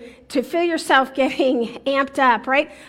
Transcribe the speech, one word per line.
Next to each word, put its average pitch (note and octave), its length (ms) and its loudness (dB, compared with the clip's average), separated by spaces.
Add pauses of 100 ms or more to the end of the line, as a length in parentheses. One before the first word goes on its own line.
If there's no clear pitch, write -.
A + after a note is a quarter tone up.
(300)
to C4+ 120 -2
feel E4 220 -2
yourself D4+ 500 2
<laughs> - 20 -12
getting B3+ 640 0
amped C#4 380 -2
up, C4 300 2
right? C#4+ 240 0 (160)